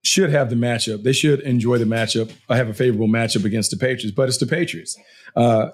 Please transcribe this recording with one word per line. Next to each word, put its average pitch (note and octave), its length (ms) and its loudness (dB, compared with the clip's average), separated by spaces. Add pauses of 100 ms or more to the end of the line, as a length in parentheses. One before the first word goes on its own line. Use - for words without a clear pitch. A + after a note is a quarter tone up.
should F#3 260 2
have C#3 200 2
the A#2+ 60 0
matchup. A2+ 480 -2
They C3 80 2
should C#3+ 280 2
enjoy B2 380 0
the A#2 60 0
matchup, A2+ 480 -2 (160)
uh, A#2+ 60 0
have A#2+ 140 0
a A2 60 -8
favorable A2+ 340 0
matchup A2+ 360 0
against G#2+ 260 -2
the G2+ 60 -6
Patriots, A2 380 -4
but C3+ 140 0
it's - 100 -4
the B2+ 80 0
Patriots. D#3 500 -6 (400)
Uh, A#2 380 2